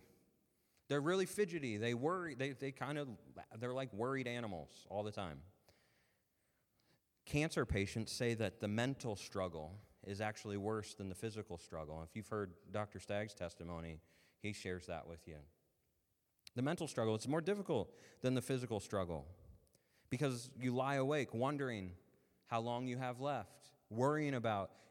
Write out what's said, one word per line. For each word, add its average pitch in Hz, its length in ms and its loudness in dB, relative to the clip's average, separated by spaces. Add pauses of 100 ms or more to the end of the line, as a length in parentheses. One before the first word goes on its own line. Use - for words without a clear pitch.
(880)
They're 143 140 4
really 180 240 4
fidgety. 165 520 0
They 117 160 4
worry. 160 420 2
They, 135 160 0
they 135 200 -4
kind 131 260 -2
of, 143 120 -2 (500)
they're 123 140 0
like 131 200 -2
worried 123 340 0
animals 110 420 -2 (200)
all 101 140 0
the 107 80 -4
time. 85 280 -4 (1900)
Cancer 151 400 2
patients 104 460 0
say 120 240 2
that 107 260 0
the 107 60 0
mental 117 480 0
struggle 87 580 -4 (320)
is 98 160 -4
actually 107 360 -2
worse 107 360 -2
than 98 160 -6
the 92 60 -8
physical 107 420 -6
struggle. 80 500 -8
If - 80 -12
you've 107 140 -8
heard 104 220 0 (200)
Doctor 104 280 -4
Stagg's 104 340 -2
testimony, 85 640 -6 (440)
he 104 120 -2
shares 92 320 -6
that 82 220 -6
with 85 200 -14
you. 78 100 -10 (1160)
The 123 60 0
mental 156 260 0
struggle, 110 280 4
it's 107 120 -2
more 156 140 4
difficult 180 500 2 (300)
than 127 120 4
the 127 80 4
physical 123 380 0
struggle 85 460 0 (840)
because 123 480 0
you 123 140 2
lie 131 220 4
awake 139 380 4
wondering 120 580 0 (540)
how 117 160 2
long 120 240 0
you 123 100 -2
have 123 240 -2
left, 135 520 -4 (180)
worrying 143 460 6
about 110 340 2 (220)